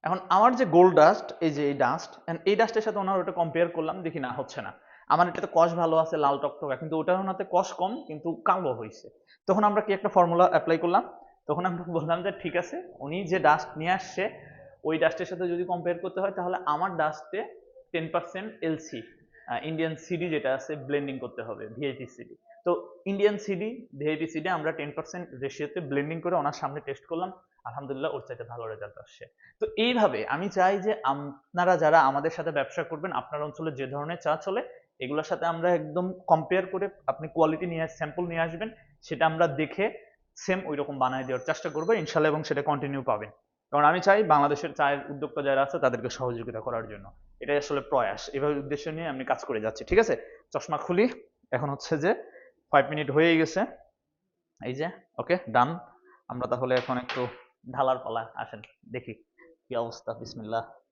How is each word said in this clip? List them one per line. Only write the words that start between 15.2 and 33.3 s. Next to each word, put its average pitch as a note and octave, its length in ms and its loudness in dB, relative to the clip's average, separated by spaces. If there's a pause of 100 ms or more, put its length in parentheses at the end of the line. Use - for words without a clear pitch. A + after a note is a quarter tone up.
সাথে F3+ 220 -4
যদি F3 160 -2
কম্পেয়ার F3 340 -2
করতে F#3 220 -6
হয় G3+ 100 0
তাহলে F#3 360 -4
আমার E3+ 300 0
ডাস্টে D#3 440 -2 (520)
টেন D#3+ 200 -2
পার্সেন্ট F#3+ 520 -6
এলসি, D#3 380 -4 (460)
আহ, B2+ 180 -6
ইন্ডিয়ান D#3+ 300 -2
সিডি F3 320 -6
যেটা C#3+ 260 0
আছে - 220 -6
ব্লেন্ডিং C#3 420 -4
করতে B2 240 -10
হবে, G#2+ 260 -10
ভিআইপি C3 380 -8
সিডি।" - 280 -20 (300)
তো - 420 -2
ইন্ডিয়ান G3+ 320 2
সিডি, G#3+ 500 -6 (100)
ভিআইপি D3+ 280 -2
সিডি D#3+ 220 -6
আমরা D#3+ 240 -2
টেন D3+ 200 -8
পার্সেন্ট D#3+ 500 -10
রেশিওতে D3 380 -6
ব্লেন্ডিং D3 400 -2
করে F3 160 0
ওনার D3 160 0
সামনে C#3+ 280 -6
টেস্ট - 260 -10
করলাম, F3+ 260 -4 (320)
আলহামদুলিল্লাহ C3+ 500 -6
ওর B2+ 140 -8
চাইতে A#2+ 160 -12
ভালো A#2 220 -12
রেজাল্ট G#2 320 -12
আসছে। - 260 -20 (360)
তো A3 60 -2 (100)
এইভাবে A3 500 2
আমি E3+ 220 -4
চাই F#3+ 300 2
যে G#3 160 -2 (100)
আপনারা C#3+ 720 0
যারা D#3+ 240 6
আমাদের C#3+ 300 2
সাথে D#3+ 200 -4
ব্যবসা D3 340 -2
করবেন, E3 280 -8
আপনার D3 300 -6